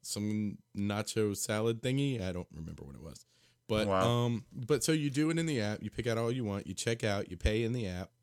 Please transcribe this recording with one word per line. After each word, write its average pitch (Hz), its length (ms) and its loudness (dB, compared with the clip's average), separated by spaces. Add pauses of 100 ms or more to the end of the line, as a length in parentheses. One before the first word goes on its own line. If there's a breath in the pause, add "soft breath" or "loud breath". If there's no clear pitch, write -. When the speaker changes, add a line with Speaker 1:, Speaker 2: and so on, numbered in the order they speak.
Speaker 1:
some 107 560 -2 (200)
nacho 104 600 0
salad 113 440 0
thingy. 131 400 0
I 92 120 -2
don't 87 200 -6
remember 80 300 -10
what 69 120 -14
it - 60 -14
was. - 240 -14 (440 soft breath)
But, 107 180 4
Speaker 2:
Wow. 95 220 4 (160)
Speaker 1:
um, 120 260 -2
but 135 320 0
so - 80 2
you 151 180 2
do 147 200 2
it 165 100 2
in 165 60 0
the 143 160 0
app. 104 200 0
You 104 80 -4
pick - 160 -6
out 113 120 2
all 117 160 2
you 127 100 -2
want. 101 240 -2
You 95 60 -6
check 117 320 -2
out. 101 260 0
You 87 60 -10
pay 110 260 2
in 113 80 0
the 120 160 -2
app. 90 240 -6 (120)